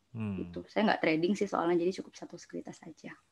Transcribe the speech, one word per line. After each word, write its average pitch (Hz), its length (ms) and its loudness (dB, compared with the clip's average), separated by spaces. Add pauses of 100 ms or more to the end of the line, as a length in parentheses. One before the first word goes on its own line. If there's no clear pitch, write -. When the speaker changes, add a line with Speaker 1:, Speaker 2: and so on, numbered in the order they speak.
(140)
Speaker 1:
Hmm. 104 240 -4
Speaker 2:
Gitu. 87 320 -8
Saya 214 160 4
nggak - 160 4
trading 165 320 4
sih 196 160 0
soalnya, 175 240 2
jadi 170 240 4
cukup - 160 -14
satu - 240 -14
sekuritas - 420 -12
aja. 160 300 -16 (220)